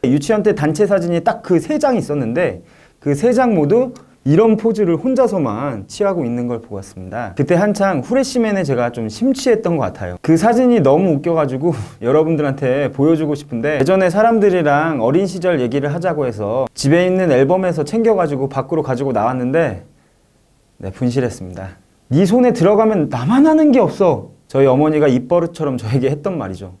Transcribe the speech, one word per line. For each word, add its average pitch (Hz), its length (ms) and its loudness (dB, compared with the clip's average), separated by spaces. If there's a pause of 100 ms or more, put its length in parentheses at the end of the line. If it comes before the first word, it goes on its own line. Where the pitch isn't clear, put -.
유치원 151 400 0
때 208 120 2
단체 160 320 0
사진이 175 360 0
딱 - 200 -2
그 180 160 0
세 302 180 -4
장 285 200 2
있었는데 127 640 -4 (380)
그 147 160 -4
세 226 180 0
장 240 200 2
모두 202 400 2 (300)
이런 214 320 4
포즈를 208 400 0
혼자서만 147 920 -2
취하고 190 360 -4
있는 120 240 -4
걸 120 140 -4
보았습니다. 98 760 -12
그때 143 200 0
한창 196 440 0
후레쉬맨에 226 640 -2
제가 123 280 -2
좀 113 180 -6
심취했던 226 680 0
것 131 60 -2
같아요. 90 380 -8
그 160 160 4
사진이 240 440 4
너무 156 340 4
웃겨가지고 147 580 -2 (160)
<laughs> - 120 -20
여러분들한테 143 920 0
보여주고 156 420 0
싶은데 143 460 -4
예전에 185 280 2
사람들이랑 175 920 2
어린 151 260 0
시절 175 320 -2
얘기를 135 340 -2
하자고 160 340 -4
해서 110 460 -4
집에 165 320 2
있는 185 260 0
앨범에서 160 520 2
챙겨가지고 180 640 0
밖으로 139 360 -4
가지고 135 280 -4
나왔는데 123 720 -2 (960)
네, 95 140 -10
분실했습니다. 107 760 -4 (420)
"네 139 160 4
손에 247 280 4
들어가면 202 560 2
나만 202 360 2
하는 311 260 4
게 247 80 4
없어." 180 520 0 (160)
저희 135 180 2
어머니가 147 420 4
입버릇처럼 156 680 -2
저에게 120 320 -2
했던 160 280 -4
말이죠. 95 420 -10